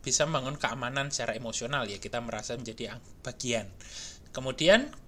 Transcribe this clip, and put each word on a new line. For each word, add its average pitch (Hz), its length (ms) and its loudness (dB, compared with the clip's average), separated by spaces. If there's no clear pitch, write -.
bisa 139 240 4
membangun 143 320 0
keamanan 135 560 -2
secara 117 240 -2
emosional, 117 480 -2
ya, 98 160 -6
kita 104 160 -4
merasa 117 400 -4
menjadi 113 400 -8
ang-, - 80 -18
bagian. 117 480 -2
Kemudian 165 560 6